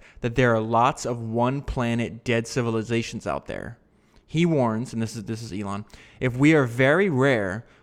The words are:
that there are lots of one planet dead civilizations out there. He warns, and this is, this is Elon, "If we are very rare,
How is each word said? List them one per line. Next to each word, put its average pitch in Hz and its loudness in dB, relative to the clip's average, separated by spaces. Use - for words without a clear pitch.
that 117 -2
there 123 4
are 110 4
lots 117 2
of 120 -4
one 117 -2
planet 117 -4
dead 117 0
civilizations 117 -2
out 71 -6
there. 50 -10
He 165 2
warns, 123 0
and 113 -4
this 110 -6
is, 113 -10
this 110 -8
is 113 -12
Elon, 101 -8
"If 123 -2
we 147 6
are 147 6
very 135 2
rare, 117 0